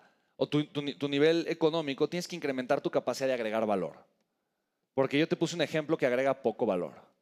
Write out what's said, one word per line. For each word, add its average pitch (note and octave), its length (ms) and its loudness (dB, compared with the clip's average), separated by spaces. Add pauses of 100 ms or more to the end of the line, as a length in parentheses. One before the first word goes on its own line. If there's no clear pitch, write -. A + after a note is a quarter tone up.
(360)
o - 100 0
tu, D3+ 200 0
tu D3 160 -6
ni-, C#3+ 120 -4
tu C#3+ 140 -4
nivel D#3 400 2
económico, D3+ 600 0
tienes F3 200 -6
que F3 80 -10
incrementar C#3 460 0
tu B2 80 -2
capacidad C3 380 0
de C3 60 2
agregar A2 320 0
valor. F#2 380 -2 (880)
Porque C3+ 260 0
yo D#3+ 80 4
te F3 100 0
puse D#3+ 180 -2
un E3+ 80 -2
ejemplo D#3 340 -2
que D3+ 100 0
agrega C3 360 0
poco A2+ 240 0
valor, F2 280 -2 (280)